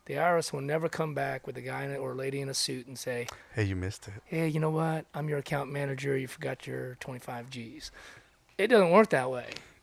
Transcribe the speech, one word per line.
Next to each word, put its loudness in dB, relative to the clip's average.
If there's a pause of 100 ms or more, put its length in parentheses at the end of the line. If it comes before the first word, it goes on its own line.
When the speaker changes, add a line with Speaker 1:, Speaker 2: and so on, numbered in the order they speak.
Speaker 1:
The -2
I 4
R 6
S 0
will -4
never 0
come -2
back -2
with -8
a -8
guy -6
in -4
it -4
or -4
a -8
lady -4
in -4
a -6
suit -2
and -12
say, -4 (300)
Speaker 2:
"Hey, 2
you 2
missed -4
it." -12 (120)
Speaker 1:
"Hey, 0
you 0
know 2
what? 0 (100)
I'm -4
your 0
account -2
manager. -2
You -2
forgot -8
your -6
twenty-five -10
G's." -12 (720)
It 4
doesn't 8
work 10
that 2
way. -6 (340)